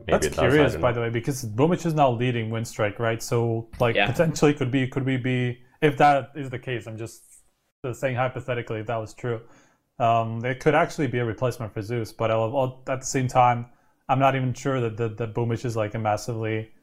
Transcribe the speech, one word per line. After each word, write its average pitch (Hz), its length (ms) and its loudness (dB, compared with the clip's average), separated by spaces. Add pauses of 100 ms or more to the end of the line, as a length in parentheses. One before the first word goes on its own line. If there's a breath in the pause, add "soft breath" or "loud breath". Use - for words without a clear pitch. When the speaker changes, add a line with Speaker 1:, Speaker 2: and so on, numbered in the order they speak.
Speaker 1:
Maybe - 60 2
Speaker 2:
That's - 120 4
Speaker 1:
it 73 60 2
does, - 80 -4
I 78 80 4
Speaker 2:
curious, 139 240 6
Speaker 1:
don't 80 100 -4
Speaker 2:
by 123 80 2
Speaker 1:
know. 117 60 -2
Speaker 2:
the 117 60 -2
way, 117 100 0
because 127 340 -4
Boomich 135 400 2
is 165 80 0
now 147 160 4
leading 117 400 0
win 113 160 -2
streak, 104 320 -2
right? 113 240 0
So, 117 480 -2 (100)
like, 117 160 4
Speaker 3:
Yeah. 101 120 2
Speaker 2:
potentially 147 480 2
could 123 160 -2
be, 131 160 2
could 131 180 -4
we 131 120 0
be, 123 420 -2 (240 soft breath)
if 143 140 4
that 143 380 4
is 139 140 -8
the 123 80 -8
case, 120 300 -8
I'm 110 100 -12
just, - 260 -12 (600)
uh, 123 100 -6
saying 127 220 -4
hypothetically 120 640 -4
if 107 80 -10
that 117 100 -2
was 110 160 -8
true, 117 280 -6 (580 soft breath)
um, 113 440 2
it 131 160 -4
could 147 140 2
actually 160 320 0
be 123 140 -2
a 120 60 0
replacement 113 460 -4
for 110 120 -8
Zeus, 113 280 -6
but 113 200 0
I'll, 113 260 0
I'll, 131 300 -2
at 131 140 -4
the - 40 -12
same 131 220 -2
time, 123 400 4 (420)
I'm 131 80 2
not 135 180 4
even 127 200 0
sure 131 260 -2
that, 110 160 -2
that, 110 200 -2
that 110 180 -4
Boomich 117 280 -2
is, 117 140 -4
like, 107 160 -2
a 113 60 -4
massively, 110 720 -2 (120)